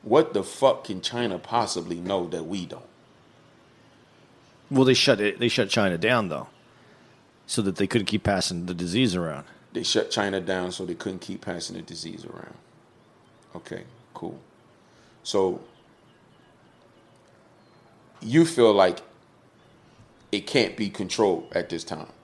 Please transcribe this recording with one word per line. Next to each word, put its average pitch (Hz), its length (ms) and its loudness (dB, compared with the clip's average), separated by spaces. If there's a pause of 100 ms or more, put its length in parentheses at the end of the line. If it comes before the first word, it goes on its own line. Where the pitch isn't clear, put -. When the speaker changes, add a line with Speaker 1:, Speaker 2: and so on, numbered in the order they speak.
Speaker 1:
What 156 320 4
the 98 100 0
fuck - 420 2
can 143 160 -8
China 117 380 -4
possibly 87 600 -4
know 90 280 -2
that 82 180 -6
we 90 200 -6
don't? - 200 -16 (1900)
Speaker 2:
Well, 131 140 6
they 131 80 6
shut 123 260 4
it, 104 200 0
they 120 100 2
shut 104 200 0
China 95 280 2
down, 107 320 2
though, 71 180 -6 (1000)
so - 160 -2
that 95 140 -2
they 98 100 0
couldn't 98 200 0
keep 101 160 -2
passing 90 440 -2
the 90 60 -6
disease 90 420 0
around. 78 300 -6 (280)
Speaker 1:
They 117 100 -6
shut - 260 -2
China 98 300 -2
down 92 320 -4
so 92 140 -10
they 87 100 -6
couldn't 95 240 -10
keep 98 220 -12
passing 87 340 -10
the 90 60 -12
disease 82 440 -14
around. - 300 -18 (1000)
Okay, - 280 -14 (300)
cool. - 260 -12 (840)
So 95 380 0 (2500)
you 143 240 6
feel 117 280 6
like 92 260 6 (1300)
it 101 140 -4
can't 117 320 2
be 104 120 -2
controlled 92 640 0
at 87 160 -2
this 82 140 -6
time? - 240 -10 (160)